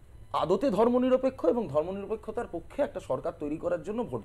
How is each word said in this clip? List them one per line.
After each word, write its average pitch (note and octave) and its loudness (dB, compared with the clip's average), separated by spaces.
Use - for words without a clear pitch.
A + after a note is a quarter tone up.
আদতে F#3+ 2
ধর্মনিরপেক্ষ B3+ 4
এবং A3+ 2
ধর্মনিরপেক্ষতার G3 -2
পক্ষে E3+ -4
একটা - -2
সরকার C#3 -4
তৈরি D3+ -2
করার E3+ -2
জন্য G#3 -4
ভোট A#2 -4